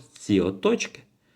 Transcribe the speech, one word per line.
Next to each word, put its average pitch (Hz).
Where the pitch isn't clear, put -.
ці -
от 95
точки 233